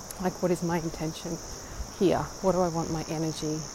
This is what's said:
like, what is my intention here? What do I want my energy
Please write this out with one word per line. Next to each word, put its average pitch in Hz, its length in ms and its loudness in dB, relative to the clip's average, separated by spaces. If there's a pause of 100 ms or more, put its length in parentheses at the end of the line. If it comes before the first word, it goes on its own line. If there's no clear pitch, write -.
(220)
like, 185 200 0
what 180 100 4
is 175 120 2
my 170 160 2
intention 160 580 -4 (600)
here? 180 200 6 (220)
What 190 120 6
do 180 80 4
I 175 80 4
want 165 220 0
my 156 180 0
energy 156 500 -2 (160)